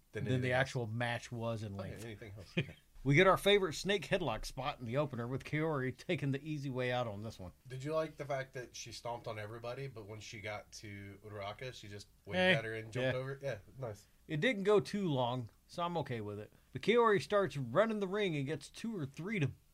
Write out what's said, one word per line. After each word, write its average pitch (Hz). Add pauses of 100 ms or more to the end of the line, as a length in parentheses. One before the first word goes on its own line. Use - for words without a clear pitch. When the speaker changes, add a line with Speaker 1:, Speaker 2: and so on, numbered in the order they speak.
(120)
Speaker 1:
Than 104
Speaker 2:
than -
the 135
Speaker 1:
anything 127
else. 127
Speaker 2:
actual 131
match 117
was 113
in 101
Speaker 1:
Okay, 98
Speaker 2:
length. -
Speaker 1:
anything 110
else? 98
Okay. - (120)
Speaker 2:
<laughs> - (200)
We 135
get 180
our 185
favorite 196
snake 190
headlock 139
spot 139
in 123
the 117
opener 120
with 131
Kaori 151 (140)
taking 143
the 139
easy 147
way 123
out 123
on 101
this 110
one. 90 (160)
Speaker 1:
Did 127
you 147
like 160
the 147
fact 135
that 120
she -
stomped 117
on 110
everybody, 120
but 110
when 107
she 107
got 104 (100)
to 110 (360)
Uraraka, 104
she -
just 101 (180)
waved 180
Speaker 2:
Hey, 185
Speaker 1:
at 113
her 110
and 110
jumped 127
Speaker 2:
yeah. 127
Speaker 1:
over? 135
Yeah, 135 (240)
nice. 113 (200)
Speaker 2:
It 156
didn't 202
go 202
too 202
long, 127 (200)
so -
I'm 175
okay 131
with 104
it. 107 (220)
But 135
Kaori 220
starts 202
running 180
the 202
ring 190
and 139
gets 151
two 226
or 151
three 185
to 131 (220)